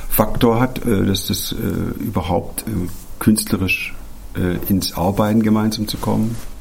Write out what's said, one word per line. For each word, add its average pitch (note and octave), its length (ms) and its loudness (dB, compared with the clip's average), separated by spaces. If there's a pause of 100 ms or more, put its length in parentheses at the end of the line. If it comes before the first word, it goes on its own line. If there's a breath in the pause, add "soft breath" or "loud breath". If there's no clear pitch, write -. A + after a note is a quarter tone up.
(100)
Faktor A2+ 500 4
hat, B2+ 240 0
äh, G2 220 2
dass G2 220 0
das, - 240 -4
äh, - 520 -2
überhaupt, - 640 -2
äh, A2 40 -4 (480)
künstlerisch, - 760 2 (420)
äh, F2+ 220 0 (120)
ins F#2 280 2
Arbeiten G#2 440 2
gemeinsam G#2+ 460 2
zu - 80 -4
kommen. A2 400 0 (240)